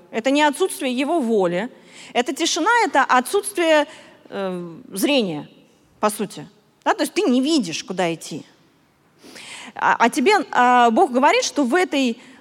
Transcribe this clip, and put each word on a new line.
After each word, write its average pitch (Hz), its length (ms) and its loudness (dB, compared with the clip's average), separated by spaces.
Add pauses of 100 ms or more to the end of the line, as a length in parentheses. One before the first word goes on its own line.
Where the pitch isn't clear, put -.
(100)
это 226 200 -4
не 294 120 2
отсутствие 302 500 -2
Его 285 280 -2
воли. 208 480 0 (440)
Эта 254 200 -2
тишина, 320 380 -2 (140)
это 285 200 2
отсутствие, 311 800 0 (440)
э, 180 460 -8 (160)
зрения, 196 560 -2 (520)
по 214 100 0
сути. 175 380 -10 (360)
Да, 330 100 0
то 440 80 -2
есть - 100 -4
ты - 100 -2
не 262 180 2
видишь, 262 440 -2
куда 180 280 -4
идти. 165 320 -12 (1300)
А, - 240 2
а 233 100 4
тебе, 302 240 2 (180)
а, 247 400 4
Бог 277 220 2
говорит, 302 320 2
что - 200 -2
в 240 100 -2
этой 277 420 0 (240)